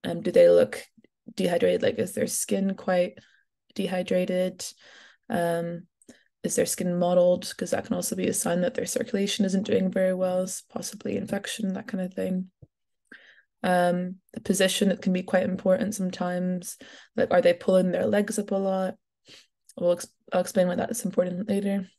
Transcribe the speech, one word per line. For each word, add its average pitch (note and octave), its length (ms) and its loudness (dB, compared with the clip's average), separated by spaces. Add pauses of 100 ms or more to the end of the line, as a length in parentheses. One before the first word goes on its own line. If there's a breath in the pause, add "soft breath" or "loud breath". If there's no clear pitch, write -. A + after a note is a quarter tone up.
Um, - 180 -4
do - 100 -2
they - 180 10
look - 340 4 (500)
dehydrated? F3+ 480 2
Like, - 160 0
is F#3 160 -4
their G#3 140 -2
skin G3 480 -2
quite F3+ 420 -2 (560 soft breath)
dehydrated? F3+ 920 -2 (640 loud breath)
Um, E3+ 580 -2 (560 loud breath)
is - 120 -4
their F3+ 100 2
skin F3+ 340 -2
mottled? F3+ 580 2
'Cause F#3 140 -6
that - 140 -2
can - 100 -4
also F3+ 200 -4
be F3+ 120 -2
a - 60 0
sign F3 280 0
that F3 140 0
their - 100 -2
circulation G3+ 600 -2
isn't F#3+ 200 0
doing F#3+ 240 2
very F#3 240 0
well, F#3 300 0
s-, - 260 -8
possibly - 480 -8
infection, G3 560 -4
that - 140 -8
kind F#3+ 160 -6
of F#3 100 -8
thing. F#3 380 -4 (1080 loud breath)
Um, F3+ 540 2 (180)
the - 60 -10
position, F#3+ 480 0
that F3+ 140 0
can F#3+ 100 0
be F3+ 100 0
quite F#3 220 0
important F#3 500 0
sometimes. F3+ 840 -4 (400 loud breath)
Like, - 140 0
are F3+ 100 6
they F3 120 6
pulling F#3 380 2
their F3 140 0
legs G#3 340 0
up G3+ 120 -6
a G3 40 0
lot? F#3+ 400 -2 (840 loud breath)
We'll F3 140 2
ex-, F3 160 -2 (240)
I'll F#3 80 2
explain F3+ 280 2
why F3+ 80 0
that's - 280 -4
important F3+ 460 -2
later. G3+ 500 -2